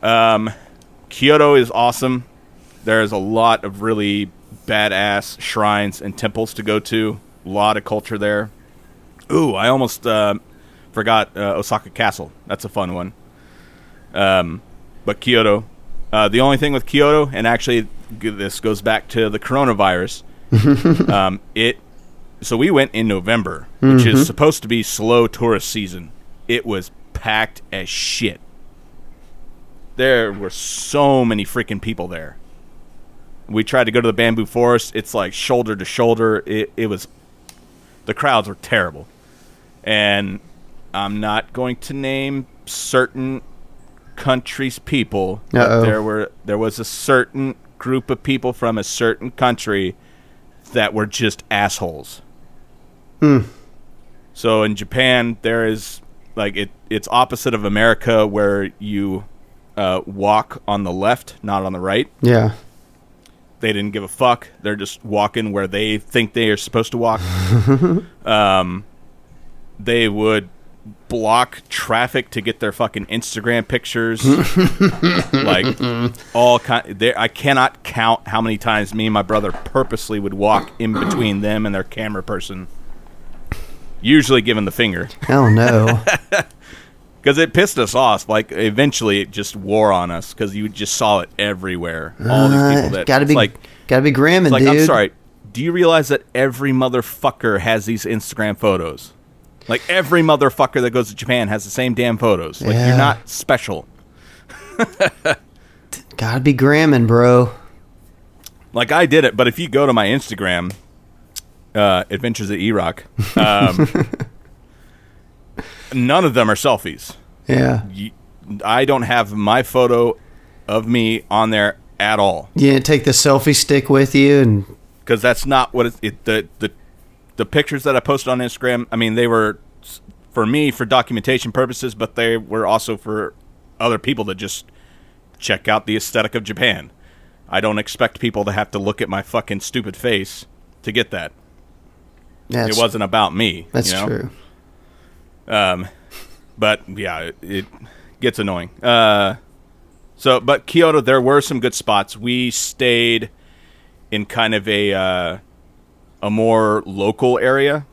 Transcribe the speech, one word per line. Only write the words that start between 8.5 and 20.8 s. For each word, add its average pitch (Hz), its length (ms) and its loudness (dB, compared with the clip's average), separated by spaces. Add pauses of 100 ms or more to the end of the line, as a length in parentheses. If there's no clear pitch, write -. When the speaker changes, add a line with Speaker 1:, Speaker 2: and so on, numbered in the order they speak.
Speaker 1:
Ooh, 147 240 2
I 104 120 0
almost, 131 400 0
uh, 107 280 2 (560)
forgot, 110 440 0
uh, 101 220 -2
Osaka 104 320 -4
Castle. 98 420 -4 (160)
That's - 180 -8
a 101 40 -10
fun 92 240 -6
one. 87 200 -8 (1000)
Um, 92 480 2 (440)
but 104 140 -4
Kyoto. 110 460 4 (460)
Uh, 107 180 4
the 110 120 2
only 139 160 4
thing 147 140 -2
with 127 140 -2
Kyoto, 147 480 4
and 113 140 -2
actually 117 400 0 (320)
g-, 107 100 -4
this 98 300 -6
goes 107 240 -4
back 110 260 0
to 113 200 0
the 104 100 -6
coronavirus. 101 840 0 (300)
Speaker 2:
<laughs> 143 600 4